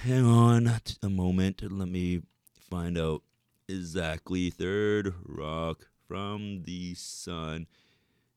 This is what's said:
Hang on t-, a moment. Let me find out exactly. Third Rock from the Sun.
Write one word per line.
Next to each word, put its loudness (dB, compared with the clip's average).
Hang 4
on 8
t-, -8
a -2
moment. 0
Let -6
me -2
find -4
out 0
exactly. -4
Third -2
Rock -6
from -8
the -10
Sun. -10